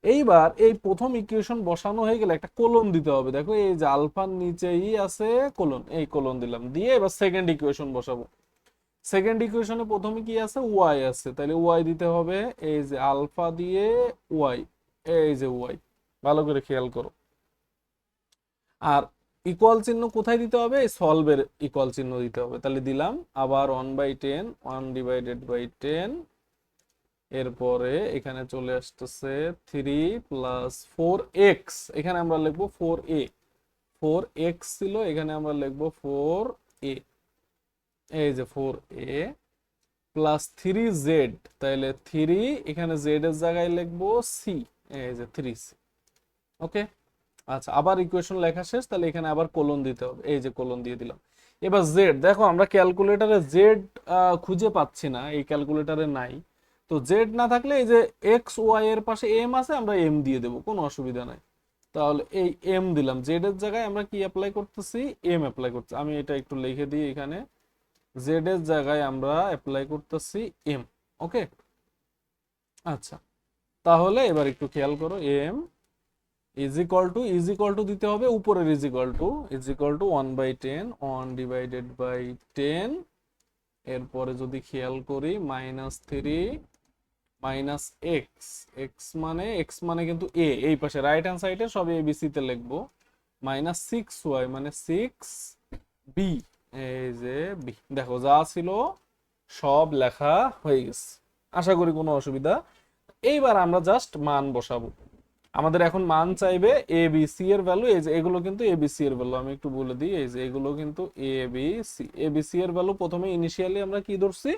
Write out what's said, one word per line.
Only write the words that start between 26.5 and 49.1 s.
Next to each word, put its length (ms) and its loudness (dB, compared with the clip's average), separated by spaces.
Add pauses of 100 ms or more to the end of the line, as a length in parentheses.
এরপরে 520 -2 (240)
এখানে 260 -8 (100)
চলে 280 -4
আসতেছে 540 -10 (340)
থ্রি 320 -2 (280)
plus 440 -6 (220)
four 240 2 (400)
x, 40 -18 (360)
এখানে 260 -2
আমরা 220 2
লিখবো 200 -2 (120)
ফোর 180 0 (240)
এ, 20 -2 (800)
ফোর 200 2 (280)
এক্স 180 -6 (120)
ছিল, 160 -4 (160)
এখানে 280 -4
আমরা 240 -4
লিখবো 240 -4 (140)
ফোর 420 -2 (500)
এ, 20 -6 (1300)
এই 140 2
যে 80 -4 (100)
ফোর 180 -4 (380)
এ 40 -6 (1000)
প্লাস 280 2 (180)
থ্রি 240 0 (220)
জেড, 280 4 (260)
তাহলে 280 -2 (200)
থ্রি, 340 2 (280)
এখানে 240 -4 (100)
জেড 240 2
এর 140 0
জায়গায় 360 0
লিখবো 300 -4 (300)
সি, 180 -6 (440)
এই 180 -8
যে 160 -10
থ্রি 180 -8 (120)
সি। 100 -20 (920)
ওকে, 160 -4 (720)
আচ্ছা, 160 -10 (100)
আবার 160 4 (100)
ইকুয়েশন 300 -2 (100)
লেখা 240 -2
শেষ, 200 -2
তাহলে 200 0